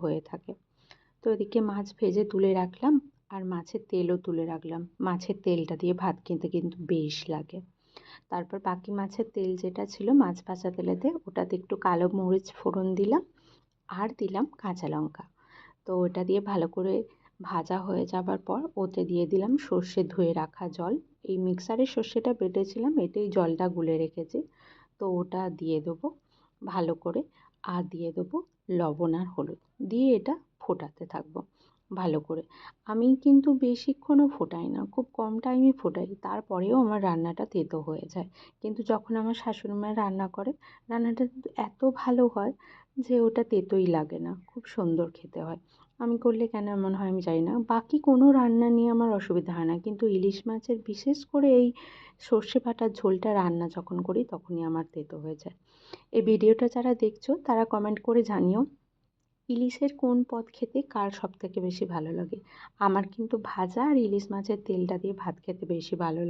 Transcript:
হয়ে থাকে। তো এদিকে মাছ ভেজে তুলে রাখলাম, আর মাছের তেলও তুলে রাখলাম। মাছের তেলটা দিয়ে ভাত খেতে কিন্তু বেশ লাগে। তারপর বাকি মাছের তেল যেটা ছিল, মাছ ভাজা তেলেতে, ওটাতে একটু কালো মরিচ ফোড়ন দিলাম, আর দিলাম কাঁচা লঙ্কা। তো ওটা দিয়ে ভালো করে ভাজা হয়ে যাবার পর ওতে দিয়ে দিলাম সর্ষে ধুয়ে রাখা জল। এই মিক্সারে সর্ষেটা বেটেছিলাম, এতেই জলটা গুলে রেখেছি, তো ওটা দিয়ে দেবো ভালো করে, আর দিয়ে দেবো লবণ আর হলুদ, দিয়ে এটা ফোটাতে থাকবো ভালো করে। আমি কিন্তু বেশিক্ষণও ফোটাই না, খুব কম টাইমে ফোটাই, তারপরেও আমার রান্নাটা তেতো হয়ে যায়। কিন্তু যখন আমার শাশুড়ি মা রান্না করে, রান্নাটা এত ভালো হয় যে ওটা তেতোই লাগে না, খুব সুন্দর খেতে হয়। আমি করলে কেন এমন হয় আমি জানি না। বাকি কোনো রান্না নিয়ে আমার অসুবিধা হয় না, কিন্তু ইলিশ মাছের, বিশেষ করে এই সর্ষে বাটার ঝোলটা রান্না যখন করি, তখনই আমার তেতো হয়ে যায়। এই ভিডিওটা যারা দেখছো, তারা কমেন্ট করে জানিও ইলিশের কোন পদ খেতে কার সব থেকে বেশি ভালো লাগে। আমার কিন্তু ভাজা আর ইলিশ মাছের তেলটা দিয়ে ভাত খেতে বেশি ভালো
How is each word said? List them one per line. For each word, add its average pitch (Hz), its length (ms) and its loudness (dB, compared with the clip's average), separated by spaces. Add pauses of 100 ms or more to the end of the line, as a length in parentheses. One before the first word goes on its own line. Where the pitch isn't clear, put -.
হয়ে 156 260 -2
থাকে। 180 240 -14 (680)
তো - 120 -4
এদিকে 208 260 0 (100)
মাছ 202 180 -6 (120)
ভেজে 202 320 2
তুলে 190 200 4 (100)
রাখলাম, 247 340 2 (400)
আর 190 80 -8 (100)
মাছের 175 280 -8 (100)
তেলও 180 340 2
তুলে 165 180 -2 (100)
রাখলাম। 165 280 -8 (260)
মাছের 180 380 -4
তেলটা 170 360 0
দিয়ে 180 200 2
ভাত 180 140 -2 (100)
খেতে 170 300 -4
কিন্তু 175 220 -4 (140)
বেশ 156 260 -2 (160)
লাগে। 156 260 -10 (720)
তারপর 180 260 -8 (100)
বাকি 185 320 -6
মাছের 196 360 -8
তেল 185 160 -2 (120)
যেটা 185 200 -6 (100)
ছিল, 202 140 -4 (160)
মাছ 180 140 0 (100)
ভাজা 185 300 -6
তেলেতে, 180 300 -2 (200)
ওটাতে 180 320 -2
একটু 190 160 -8 (100)
কালো 180 220 4 (100)
মরিচ 190 300 0 (100)
ফোড়ন 190 300 -2 (120)
দিলাম, 226 240 2 (680)
আর 196 200 -4 (100)
দিলাম 196 260 -2 (160)
কাঁচা 180 320 -6
লঙ্কা। 156 300 -6 (600)
তো 185 60 -6 (120)
ওটা 180 260 -2
দিয়ে 202 120 2 (100)
ভালো 165 240 0
করে 190 180 -2 (560)
ভাজা 180 280 -2 (100)
হয়ে 185 160 -2 (100)
যাবার 185 340 -2
পর 202 140 -2 (200)
ওতে 185 280 -4
দিয়ে 175 220 0
দিলাম 196 200 2 (160)
সর্ষে 180 340 -2 (120)
ধুয়ে 170 180 2 (100)
রাখা 160 240 -8 (120)
জল। 180 160 -4 (360)
এই 190 160 -2
মিক্সারে 220 480 0
সর্ষেটা 226 460 -2
বেটেছিলাম, 196 540 -2 (120)
এতেই 208 300 -2
জলটা 170 300 2 (100)
গুলে 165 280 0
রেখেছি, 160 360 -6 (580)
তো 214 60 -8 (160)
ওটা 180 220 -4 (180)
দিয়ে 160 260 -2
দেবো 170 220 -6 (540)
ভালো 175 320 2 (100)
করে, 175 180 0 (520)
আর 180 80 0 (120)
দিয়ে 165 240 -4
দেবো 180 180 -4 (440)
লবণ 165 400 2
আর 180 140 -4
হলুদ, - 260 -6 (300)
দিয়ে 247 180 2 (100)
এটা 262 160 -2 (300)
ফোটাতে 151 500 -6
থাকবো 160 280 -10 (500)
ভালো 180 360 0
করে। 160 160 -6 (480)
আমি 226 160 2 (160)
কিন্তু 277 260 8 (160)
বেশিক্ষণও 277 720 4
ফোটাই 170 400 -4
না, 196 60 -4 (120)
খুব 254 120 -2 (120)
কম 220 160 -4 (120)
টাইমে 262 260 6 (100)
ফোটাই, 180 260 -2 (180)
তারপরেও 196 580 -2
আমার 214 240 2
রান্নাটা 170 460 -2
তেতো 160 240 -2 (100)
হয়ে 156 260 -8
যায়। 180 140 -6 (340)
কিন্তু 214 200 -6 (100)
যখন 220 300 -2
আমার 226 200 -2
শাশুড়ি 208 400 -6
মা 208 80 -4 (120)
রান্না 190 340 -2
করে, 202 160 -6 (380)
রান্নাটা 233 340 0 (440)
এত - 140 -10 (200)
ভালো 247 220 4 (120)
হয় 220 180 -2 (520)
যে 247 100 2 (100)
ওটা 226 260 2
তেতোই 190 340 2 (100)
লাগে 160 300 -2
না, 175 60 -6 (180)
খুব 240 140 -14 (120)
সুন্দর 170 320 0 (100)
খেতে - 300 -14
হয়। 165 120 -10 (400)
আমি 233 160 -2 (100)
করলে 226 280 2
কেন 208 120 -4 (120)
এমন 196 200 0
হয় 190 160 -2
আমি 185 140 -2
জানি 165 200 2
না। 196 60 -2 (200)
বাকি 226 240 0 (100)
কোনো 269 180 8 (140)
রান্না 233 280 4 (100)
নিয়ে 233 180 4
আমার 233 140 4 (100)
অসুবিধা 180 380 -2
হয় 165 140 0
না, 170 40 0 (100)
কিন্তু 208 180 -4 (140)
ইলিশ 196 200 0 (100)
মাছের, 226 300 -4 (120)
বিশেষ 277 300 -2 (120)
করে 285 180 6 (120)
এই 247 60 6 (600)
সর্ষে 220 380 2
বাটার 226 340 -2
ঝোলটা 190 300 2 (120)
রান্না 170 240 2 (100)
যখন 180 220 -8 (100)
করি, 190 140 0 (120)
তখনই 170 360 -8
আমার 165 240 -2
তেতো 151 300 -12
হয়ে 156 200 -10
যায়। 175 120 -16 (600)
এই 226 140 4
ভিডিওটা 220 360 6 (100)
যারা 247 160 0 (120)
দেখছো, 214 280 -2 (140)
তারা 226 180 2 (100)
কমেন্ট 208 340 -2
করে 233 160 4 (100)
জানিও 185 300 2 (840)
ইলিশের 247 420 0 (100)
কোন 247 160 4 (140)
পদ 233 140 -6 (100)
খেতে 240 240 -4 (140)
কার 202 160 0 (100)
সব 185 120 -6 (100)
থেকে 185 160 -6 (100)
বেশি 180 260 -4
ভালো 160 260 -4
লাগে। - 180 -6 (480)
আমার 190 280 2
কিন্তু 233 220 -4 (160)
ভাজা 185 380 -2
আর 285 80 6 (100)
ইলিশ 202 260 0
মাছের 202 340 -4
তেলটা 185 360 0
দিয়ে 196 180 -4
ভাত 180 220 -6
খেতে 185 200 -8 (100)
বেশি 165 300 -6
ভালো 165 260 -2